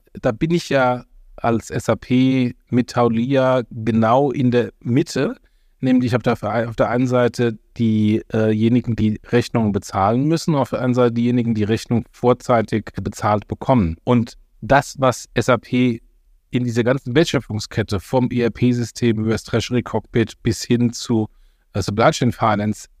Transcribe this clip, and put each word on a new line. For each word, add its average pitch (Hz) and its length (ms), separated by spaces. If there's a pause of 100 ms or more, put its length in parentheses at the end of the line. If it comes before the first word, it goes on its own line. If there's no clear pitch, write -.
(220)
da 131 100
bin 160 200
ich 170 180
ja 123 340 (320)
als 117 340
S - 200
A 113 60
P 127 600 (140)
mit 120 220
Taulia 127 800
genau 113 640
in 127 200
der 120 280
Mitte. 143 560 (460)
Nämlich 127 260
ich 107 60
habe 120 100
da - 80 (380)
auf 110 80
der 117 120
einen 123 180
Seite 120 520 (160)
die, 110 540
äh, 110 220
diejenigen, 113 440
die 107 240 (100)
Rechnungen 113 440
bezahlen 101 500
müssen, 156 320
auf 135 140
der - 100
anderen 123 140
Seite 123 180
diejenigen, 117 420
die 107 120
Rechnung 110 460
vorzeitig 120 800 (100)
bezahlt 101 480
bekommen. 95 560
Und 120 320 (240)
das, 135 380
was 131 340
S - 160
A 123 80
P 123 440 (500)
in 123 120
dieser 117 220
ganzen 127 280
Wertschöpfungskette 110 840
vom 123 320
E-R-P-System 120 880
über 110 120
das 107 120
Treasury 120 400
Cockpit - 600
bis 113 200
hin 120 300
zu, 110 340 (460)
äh, 101 80
Supply 113 300
Chain 127 200
Finance 107 560 (120)